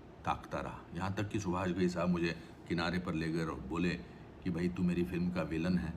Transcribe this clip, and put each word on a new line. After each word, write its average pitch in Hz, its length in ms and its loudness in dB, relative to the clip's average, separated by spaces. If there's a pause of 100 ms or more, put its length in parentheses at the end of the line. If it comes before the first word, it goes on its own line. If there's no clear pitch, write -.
(260)
ताकता - 340 -2
रहा, - 200 -6 (160)
यहाँ 95 180 -2
तक 101 160 -2
कि 110 100 0
सुभाष 92 300 0
घई 90 200 4
साहब 87 200 2
मुझे 85 260 4 (340)
किनारे 87 300 2
पर 90 140 -2
ले 80 160 0
गए 82 160 0
और 71 140 -2 (100)
बोले 85 200 2 (540)
कि 95 60 0
"भाई, 87 200 2
तू 92 140 0
मेरी 87 200 4
फिल्म 90 260 0
का 87 120 0
विलन 82 360 2
है 80 200 -2